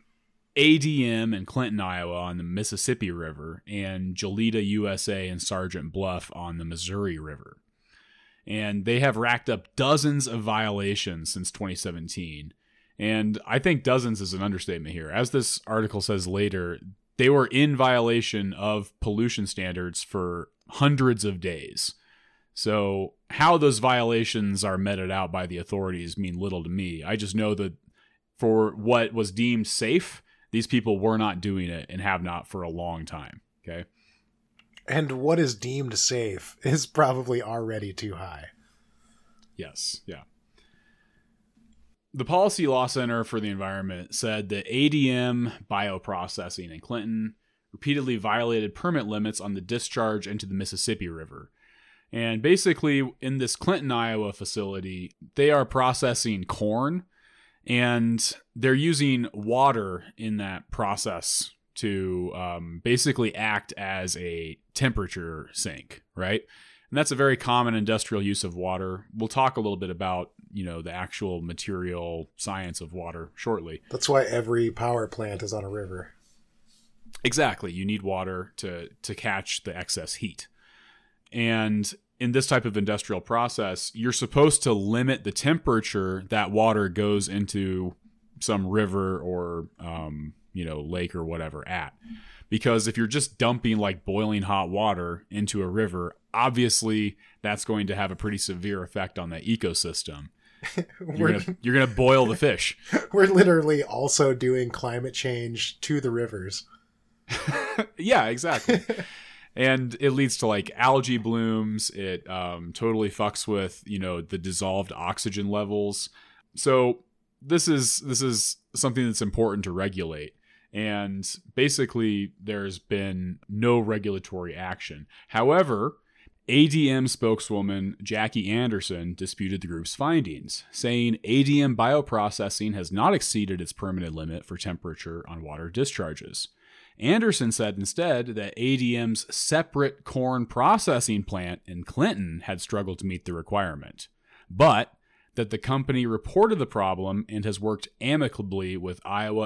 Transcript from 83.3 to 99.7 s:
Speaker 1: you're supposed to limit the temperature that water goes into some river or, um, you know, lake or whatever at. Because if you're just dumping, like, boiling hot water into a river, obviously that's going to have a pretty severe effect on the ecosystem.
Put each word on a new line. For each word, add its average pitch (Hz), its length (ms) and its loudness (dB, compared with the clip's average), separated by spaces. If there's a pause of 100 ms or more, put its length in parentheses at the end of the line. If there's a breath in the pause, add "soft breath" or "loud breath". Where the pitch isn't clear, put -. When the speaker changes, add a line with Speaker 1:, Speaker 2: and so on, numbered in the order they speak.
Speaker 1:
you're 117 200 0
supposed 143 500 6
to 123 80 4
limit 113 540 2
the 98 80 -2
temperature 107 960 0
that 104 220 0
water 107 360 4
goes 104 400 2
into 95 680 -2 (440)
some 101 280 0
river 95 520 2
or, 85 480 -4 (100)
um, 78 560 -8 (200)
you 90 100 -6
know, 78 160 -6
lake 87 340 -4
or 85 120 -4
whatever 80 420 -8
at. 165 260 -6 (560 loud breath)
Because 113 380 2
if 113 80 -2
you're 117 120 2
just 135 300 -2
dumping, 117 400 2
like, 98 280 -2
boiling 104 380 0
hot 95 260 0
water 90 600 -2
into 104 320 -2
a 92 60 -2
river, 90 480 -2 (180)
obviously 113 840 2 (240 soft breath)
that's 104 240 -4
going 107 220 0
to 98 80 -2
have 98 140 -2
a 90 60 -8
pretty 104 220 -4
severe 98 460 -4
effect 92 360 -6
on 85 100 -6
the 82 120 -10
ecosystem. 82 880 -2 (320 loud breath)